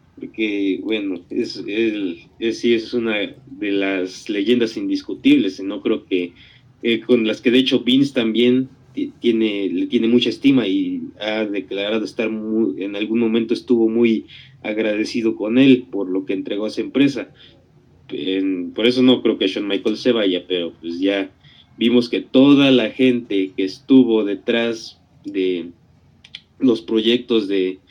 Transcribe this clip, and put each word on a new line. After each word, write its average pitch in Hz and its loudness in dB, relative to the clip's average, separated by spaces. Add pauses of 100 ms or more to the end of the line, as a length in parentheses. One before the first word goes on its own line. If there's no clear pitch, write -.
(200)
Porque, 101 -4
bueno, 98 -4 (100)
es, 104 -6
el, 104 -4 (180)
es, 113 -4
sí 120 2
es 110 -4
una 113 -2
de 98 -6
las 95 -4
leyendas 110 0
indiscutibles, 101 0
y - -10
no 98 -8
creo 110 -2
que, 87 -2 (500)
eh, 113 0
con 113 2
las 107 -4
que 117 2
de 127 4
hecho 131 2
Vince 135 2
también 123 2 (220)
ti-, - -6
tiene, 107 0
le 92 -2
tiene 113 0
mucha 120 4
estima 127 2
y 90 -2 (180)
ha 107 -2
declarado 101 -4
estar 110 -4
muy, 110 -2
en 101 -6
algún 110 -2
momento 113 0
estuvo 113 2
muy 113 2 (380)
agradecido 107 -2
con 107 -2
él 131 6
por 98 -6
lo 95 -4
que 101 -6
entregó 98 -6
a 107 -4
esa 110 -6
empresa. 120 -2 (800)
En, 92 -4
por 113 -2
eso 127 2
no 127 4
creo 113 2
que 101 2
Shawn 101 -4
Michaels 101 -2
se 131 2
vaya, 98 0
pero 87 -4
pues 85 -8
ya 95 -2 (480)
vimos 117 2
que 95 -2
toda 139 6
la 113 2
gente 117 0
que 98 -2
estuvo 113 4
detrás 113 -4 (240)
de 92 -4 (880)
los 120 2
proyectos 113 0
de, 92 -2 (120)